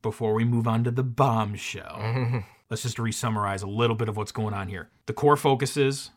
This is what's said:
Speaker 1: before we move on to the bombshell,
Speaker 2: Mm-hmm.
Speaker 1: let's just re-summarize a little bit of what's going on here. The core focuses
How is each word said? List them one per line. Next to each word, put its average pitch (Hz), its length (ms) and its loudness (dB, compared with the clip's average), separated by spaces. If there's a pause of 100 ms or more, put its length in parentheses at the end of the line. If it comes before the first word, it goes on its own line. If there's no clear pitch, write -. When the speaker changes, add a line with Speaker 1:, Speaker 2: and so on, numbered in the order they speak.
Speaker 1:
before 110 300 0
we 113 100 4
move 117 220 2
on 113 160 2
to 120 80 0
the 127 120 0
bombshell, 113 960 -2
Speaker 2:
Mm-hmm. 120 380 0 (320)
Speaker 1:
let's 110 140 -4
just 117 160 -4
re-summarize 107 640 -2
a 98 40 -8
little 113 280 2
bit 110 120 -2
of 104 80 -4
what's 104 160 -6
going 107 220 -4
on 98 140 -6
here. 92 220 -10 (180)
The 110 60 -6
core 147 220 6
focuses 139 800 0